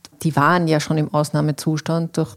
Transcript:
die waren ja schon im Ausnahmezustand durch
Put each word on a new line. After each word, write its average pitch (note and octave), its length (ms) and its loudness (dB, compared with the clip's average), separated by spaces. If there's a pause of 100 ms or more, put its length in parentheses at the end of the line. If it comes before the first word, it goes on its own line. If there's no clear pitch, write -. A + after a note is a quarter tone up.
(220)
die D#3 140 0
waren E3 300 4
ja D#3 140 2
schon D#3 160 -2
im D3+ 160 -2
Ausnahmezustand D3+ 1040 -2
durch D#3+ 200 -2